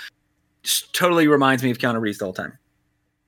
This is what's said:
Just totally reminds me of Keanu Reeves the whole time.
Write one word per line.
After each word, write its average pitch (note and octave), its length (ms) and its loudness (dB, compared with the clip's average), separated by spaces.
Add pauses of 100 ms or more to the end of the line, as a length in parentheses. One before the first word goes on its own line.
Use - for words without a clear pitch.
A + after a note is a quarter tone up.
(640)
Just - 300 -6
totally E3+ 360 2
reminds C3+ 340 4
me C3 80 0
of A#2+ 80 -4
Keanu A#2 220 -2
Reeves G#2 180 -4
the G#2 80 -6
whole F#2 80 -8
time. - 240 -10 (680)